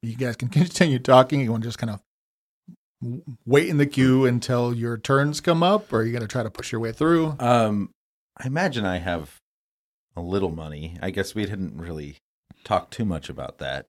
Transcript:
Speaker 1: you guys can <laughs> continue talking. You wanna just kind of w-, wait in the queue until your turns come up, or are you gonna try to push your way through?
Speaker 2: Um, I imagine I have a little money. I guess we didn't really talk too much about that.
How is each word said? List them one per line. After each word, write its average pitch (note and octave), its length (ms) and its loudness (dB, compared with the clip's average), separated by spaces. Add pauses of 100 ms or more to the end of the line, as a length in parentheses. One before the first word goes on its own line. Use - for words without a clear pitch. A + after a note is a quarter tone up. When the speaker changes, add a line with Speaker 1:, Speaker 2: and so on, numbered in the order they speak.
Speaker 1:
you A#2 140 -6
guys B2 220 -4
can B2+ 120 -4
<laughs> - 0 -
continue E3 500 2
talking. C3 420 6
You A#2 100 0
wanna A2+ 140 -2
just A#2 120 -8
kind A#2 140 -6
of G2+ 100 -10 (1000)
w-, B2 200 -8 (220)
wait C#3+ 240 4
in D#3+ 80 0
the C#3+ 80 6
queue C3 400 4
until B2 480 0
your A#2 240 -4
turns C#3+ 440 0
come E3 200 2
up, G3+ 320 2
or - 60 2
are A2 40 0
you A#2 100 -2
gonna A#2+ 140 -4
try A#2+ 160 -4
to G#2+ 60 -4
push - 220 -12
your A2+ 100 -4
way A2+ 120 -4
through? D#3+ 460 2
Speaker 2:
Um, A2+ 520 2 (480)
I - 80 -6
imagine C3+ 380 -2
I F#2 120 0
have E2+ 380 -6 (800)
a F2 60 -10
little F#2 300 -2
money. D#2+ 500 -12
I F#2+ 100 -4
guess F#2+ 240 -4
we G#2+ 100 -4
didn't F#2 320 -8
really D#2 400 -12 (460)
talk - 260 -2
too - 160 -6
much E2+ 240 -4
about C#2 300 -12
that. C2+ 300 -8